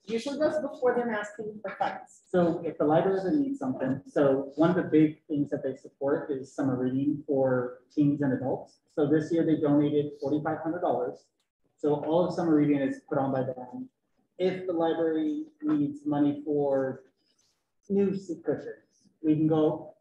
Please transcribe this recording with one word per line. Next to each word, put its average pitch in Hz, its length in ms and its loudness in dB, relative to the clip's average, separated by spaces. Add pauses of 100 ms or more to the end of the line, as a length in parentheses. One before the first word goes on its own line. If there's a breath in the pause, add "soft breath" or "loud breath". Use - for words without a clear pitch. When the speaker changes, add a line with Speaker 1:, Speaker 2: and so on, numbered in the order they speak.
Speaker 1:
usually 226 300 -4
goes 311 240 0
before 247 360 0
them 240 140 -2
asking 214 520 -8
for 190 160 -10
funds. - 500 -6
Speaker 2:
So 170 360 2
if 156 120 -6
the 160 80 0
library 180 360 4
ever 185 100 -2
needs 139 300 0
something, - 480 -4
so 139 480 2
one 165 140 4
of 180 40 2
the 170 80 0
big 151 460 4
things 147 220 -2
that 139 120 -6
they 135 140 -4
support - 520 -4
is 135 240 -8
summer 135 240 -2
reading 135 480 -2
for 127 540 0 (160)
teens 143 260 2
and 131 120 0
adults. 123 460 -6 (180)
So 147 100 2
this 151 240 2
year 165 160 2
they 151 140 2
donated 147 600 2
forty-five 151 380 -2
hundred 160 220 -6
dollars. 131 460 -4 (500)
So 147 280 0
all 165 220 2
of - 80 -4
summer 165 220 2
reading 143 240 4
is 135 280 -2
put 147 80 -2
on 135 160 0
by 131 100 -2
them. 127 460 -10 (500)
If 185 280 -2
the 180 60 -2
library 160 720 0 (180)
needs 147 420 0
money 143 400 0
for 139 580 0 (840)
new 196 280 2
seat - 280 -10
cushions, - 600 -8 (180)
we 151 140 4
can 156 100 2
go 156 540 0